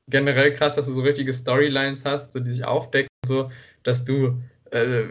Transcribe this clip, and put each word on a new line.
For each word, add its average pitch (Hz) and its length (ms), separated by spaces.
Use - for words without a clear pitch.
generell 139 460
krass, 143 220
dass 139 100
du 131 60
so 127 100
richtige 139 300
Storylines 135 720
hast, 143 280
so, 127 80
die 123 120
sich 123 120
aufdecken, 135 440
so, 131 240
dass 123 220
du, 131 360
äh, 120 400